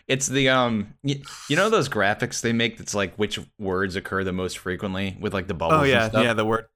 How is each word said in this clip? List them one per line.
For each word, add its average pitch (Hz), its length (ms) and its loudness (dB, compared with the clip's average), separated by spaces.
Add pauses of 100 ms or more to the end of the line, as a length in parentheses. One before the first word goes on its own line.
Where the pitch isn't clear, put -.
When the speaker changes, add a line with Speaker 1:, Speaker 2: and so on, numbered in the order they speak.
Speaker 1:
It's 135 200 0
the, 131 200 2
um, 120 460 2 (100)
y-, 139 160 -2 (300)
you 147 80 2
know 196 120 4
those 180 200 2
graphics 104 500 0
they 117 140 0
make 117 240 0
that's, - 180 -8
like, 98 220 0
which 104 200 -2 (220)
words 95 380 -2
occur 95 260 -2
the 92 80 0
most 92 260 -2
frequently 95 600 -4
with, 98 140 -4
like, 95 140 -4
the 98 60 -4
bubbles 87 280 2
Speaker 2:
Oh, - 20 4
yeah, 127 200 4
Speaker 1:
and 110 100 0
stuff? 110 100 4
Speaker 2:
yeah, 120 80 2
the 110 140 0
word, 110 300 0